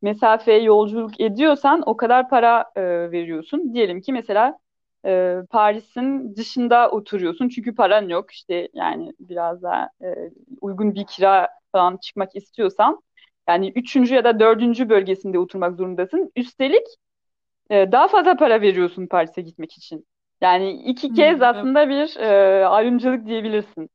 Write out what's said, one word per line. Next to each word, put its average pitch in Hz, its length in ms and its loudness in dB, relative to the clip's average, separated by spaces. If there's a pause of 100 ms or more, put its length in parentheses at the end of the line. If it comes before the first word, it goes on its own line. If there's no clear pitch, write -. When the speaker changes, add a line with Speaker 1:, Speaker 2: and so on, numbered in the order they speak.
Speaker 1:
mesafeye 220 600 2
yolculuk 214 580 2
ediyorsan 285 640 2
o 226 120 -4
kadar 254 320 2
para, 233 460 2
e, 202 60 -6 (300)
veriyorsun. 170 640 -8
Diyelim 190 280 -2
ki 269 120 -6
mesela, 226 440 0 (480)
e, 185 320 0 (120)
Paris'in 226 880 -2
dışında 240 560 0
oturuyorsun 202 580 -4
çünkü 233 260 -10
paran 208 340 2
yok. 170 220 -6
İşte - 420 -8
yani 165 460 -8
biraz 175 440 -8
daha, 180 260 -4 (140)
e, 185 40 -10 (540)
uygun 202 340 -4
bir 202 120 -10
kira 190 420 2 (220)
falan 185 260 0
çıkmak - 380 -10
istiyorsan 208 640 -2 (500)
yani 190 260 0
üçüncü 247 400 0
ya 247 80 2
da 226 160 2
dördüncü 226 500 2
bölgesinde 190 500 0
oturmak 180 380 -4
zorundasın. 185 580 -6
Üstelik, 269 480 -2 (840)
e, 196 220 2
daha 277 160 4
fazla 370 300 4
para 233 240 4
veriyorsun 185 460 0
Paris'e 170 340 -2
gitmek 160 360 -16
için. - 300 -18 (340)
Yani 180 300 2
iki 254 380 -8
Speaker 2:
Hmm, 240 40 -8
Speaker 1:
kez 302 280 4
Speaker 2:
evet. - 0 -
Speaker 1:
aslında 254 480 2
bir, 294 300 -4
e, 196 460 4
ayrımcılık 233 600 0
diyebilirsin. 214 680 -6